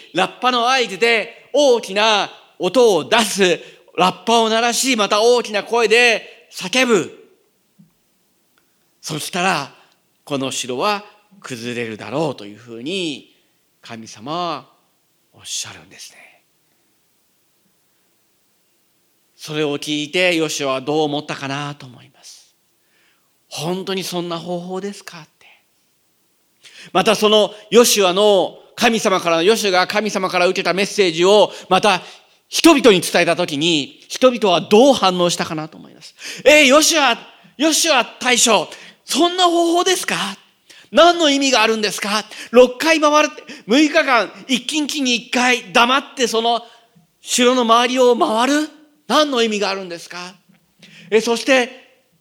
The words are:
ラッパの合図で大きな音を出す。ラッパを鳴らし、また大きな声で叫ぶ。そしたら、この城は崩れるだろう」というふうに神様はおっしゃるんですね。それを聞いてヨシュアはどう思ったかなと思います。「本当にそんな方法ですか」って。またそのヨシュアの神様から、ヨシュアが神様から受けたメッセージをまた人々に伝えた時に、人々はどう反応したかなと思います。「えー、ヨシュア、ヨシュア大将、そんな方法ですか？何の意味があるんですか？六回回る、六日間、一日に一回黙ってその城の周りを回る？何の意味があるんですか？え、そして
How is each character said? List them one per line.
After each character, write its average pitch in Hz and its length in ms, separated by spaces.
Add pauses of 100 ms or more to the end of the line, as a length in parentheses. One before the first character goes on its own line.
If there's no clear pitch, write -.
(140)
ラ 185 160
ッ - 100
パ 254 120
の 240 180
合 262 140
図 185 160
で 226 520
大 262 300
き 190 140
な 208 340 (300)
音 202 360
を 131 140
出 220 120
す。 190 380 (380)
ラ 180 160
ッ - 100
パ 226 180
を 220 80
鳴 226 120
ら 240 100
し、 254 240
ま 202 140
た 214 120
大 240 200
き 214 100
な 196 120
声 226 240
で 226 640
叫 240 340
ぶ。 180 420 (1700)
そ 156 160
し - 140
た 185 100
ら、 165 320 (500)
こ 143 140
の 131 140
城 127 260
は 202 280 (340)
崩 120 340
れ 117 160
る 110 80
だ 107 140
ろ 151 180
う」 127 80
と 104 80
い 101 80
う 107 40
ふ 117 180
う 117 80
に 156 520 (460)
神 113 260
様 113 240
は 165 380 (640)
お - 60
っ - 60
し - 220
ゃ 104 60
る 85 100
ん - 60
で - 80
す - 140
ね。 - 320 (3000)
そ - 200
れ 151 80
を 143 160
聞 151 240
い 147 80
て 180 240
ヨ 160 140
シ 147 140
ュ 135 60
ア 131 40
は 131 80
ど 147 160
う - 40
思 147 180
っ 147 60
た 151 100
か 139 120
な 143 260
と 135 140
思 123 160
い 131 80
ま - 120
す。 - 320 (920)
「本 175 360
当 196 100
に 185 80
そ 175 180
ん 175 80
な 170 80
方 175 240
法 185 180
で 202 140
す - 100
か」 170 220
っ - 20
て。 - 60 (1600)
ま 185 120
た - 120
そ 214 140
の 208 240 (180)
ヨ 233 140
シ 208 160
ュ 190 60
ア 175 60
の 196 460 (160)
神 233 240
様 190 220
か 170 80
ら、 165 120
ヨ 214 140
シ 202 120
ュ - 20
ア - 20
が 180 160
神 214 220
様 185 200
か 180 100
ら 180 80
受 185 140
け - 20
た 170 100
メ 190 100
ッ - 20
セ 190 240
ー - 40
ジ 170 100
を 196 300 (160)
ま 185 100
た 196 220 (480)
人 320 260
々 240 160
に 180 80
伝 175 220
え 170 40
た 165 120
時 170 200
に、 151 520
人 254 220
々 220 180
は 170 100
ど 254 320
う - 20
反 190 240
応 175 120
し 170 80
た 175 80
か 165 100
な 156 140
と - 80
思 82 120
い - 60
ま - 60
す。 - 120 (300)
「え 302 200
ー、 - 20
ヨ 269 160
シ 311 160
ュ 294 40
ア、 240 160 (400)
ヨ 302 140
シ 330 180
ュ 277 80
ア 226 60
大 247 340
将、 220 320 (360)
そ 330 240
ん 359 80
な 370 80
方 339 280
法 349 120
で 370 100
す 359 100
か？ 196 320 (540)
何 339 260
の 320 120
意 277 100
味 269 120
が 220 120
あ 226 40
る 220 100
ん 214 40
で 208 80
す - 120
か？ 208 240 (260)
六 247 260
回 320 220
回 302 240
る、 294 60 (360)
六 240 140
日 302 140
間、 269 380 (180)
一 262 320
日 294 200
に 247 140
一 202 160
回 240 400
黙 240 260
っ 285 180
て 247 120
そ 226 140
の 233 260 (540)
城 247 340
の 254 60
周 233 260
り 254 120
を 240 180
回 233 300
る？ 302 220 (380)
何 294 240
の 240 100
意 233 60
味 214 140
が 196 80
あ 190 60
る 196 100
ん 175 40
で 170 100
す - 100
か？ 180 260 (720)
え、 214 120
そ 233 160
し 226 80
て 262 240 (520)